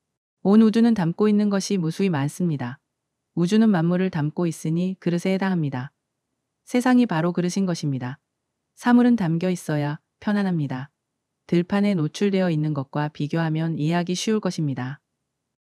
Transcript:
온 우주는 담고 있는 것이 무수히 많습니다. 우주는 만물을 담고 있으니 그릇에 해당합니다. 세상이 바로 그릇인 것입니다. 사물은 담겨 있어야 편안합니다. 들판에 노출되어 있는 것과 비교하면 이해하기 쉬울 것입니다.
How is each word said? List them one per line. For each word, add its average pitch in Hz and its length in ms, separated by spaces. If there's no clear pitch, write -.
온 208 200
우주는 226 320
담고 196 340
있는 208 220
것이 196 280
무수히 175 320
많습니다. 143 680
우주는 208 340
만물을 180 420
담고 156 360
있으니 170 520
그릇에 175 360
해당합니다. 160 580
세상이 247 420
바로 175 260
그릇인 180 340
것입니다. 139 520
사물은 240 400
담겨 175 360
있어야 151 500
편안합니다. 165 720
들판에 202 480
노출되어 185 560
있는 151 240
것과 147 340
비교하면 160 680
이해하기 175 380
쉬울 214 240
것입니다. 143 600